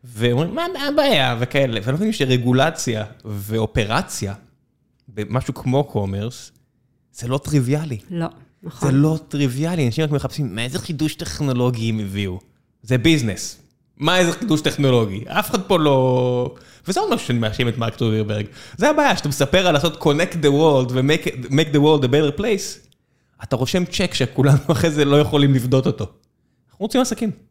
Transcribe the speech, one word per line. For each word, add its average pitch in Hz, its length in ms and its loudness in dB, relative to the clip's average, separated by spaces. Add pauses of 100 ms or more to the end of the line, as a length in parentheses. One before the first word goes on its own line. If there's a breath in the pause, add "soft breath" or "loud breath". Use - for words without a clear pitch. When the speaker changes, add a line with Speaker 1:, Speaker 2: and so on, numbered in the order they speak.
Speaker 1:
ואומרים, 120 520 0
"מה, 320 60 -4 (120)
מה 285 140 -6
הבעיה?" 240 520 2
וכאלה. 123 440 0
ואני 127 100 -2
לא 156 60 -2
מבין 214 140 0
שרגולציה 127 880 0 (220)
ואופרציה 107 1080 -4 (720)
במשהו 113 460 -6
כמו 131 300 0
קומרס, 101 680 -6 (600)
זה - 160 -12
לא 131 100 -2
טריוויאלי. 143 600 -2 (140)
Speaker 2:
לא, 170 160 -6 (360)
נכון. 143 280 -4
Speaker 1:
זה 135 60 2
לא 156 300 2
טריוויאלי. 143 580 -2
אנשים 120 180 0
רק 147 80 -2
מחפשים, 127 440 -4
"מה, 113 80 -4
איזה 131 160 -6
חידוש 151 360 -4
טכנולוגי 123 760 -2
הם 110 100 -2
הביאו?" 98 400 -6 (420)
זה 123 160 -2
ביזנס. 120 640 0 (360)
מה 165 200 2
איזה 175 140 4
חידוש 156 300 0
טכנולוגי? 120 680 0
אף - 240 -2
אחד 208 100 0
פה 185 180 2
לא 127 760 2 (340 loud breath)
וזה 196 100 -2
עוד 403 140 0
משהו - 140 -6
שאני 123 120 0
מאשים 113 280 -2
את 117 100 -4
מרק 113 180 -4
צוקרברג. 107 500 -2 (320 loud breath)
זה 240 120 2
הבעיה, 285 280 2
שאתה 147 120 -4
מספר 180 380 2
על 170 60 4
לעשות 147 280 0
connect 151 320 2 (100)
the 147 80 4
world 139 420 4
ו-make, 143 340 2 (220)
make 151 240 2
the 147 60 6
world 147 240 4
a 127 40 0
better 143 320 2
place, 208 480 -4 (560)
אתה - 120 -4
רושם 147 300 0
צ'ק - 280 -2
שכולנו 135 440 2 (120)
<laughs> - 20 4
אחרי 160 200 2
זה 147 140 2
לא 143 140 4
יכולים 143 340 4
לפדות 127 340 2
אותו. - 160 -4 (680)
אנחנו - 160 -10
רוצים 247 160 0
עסקים. 233 300 -2 (200)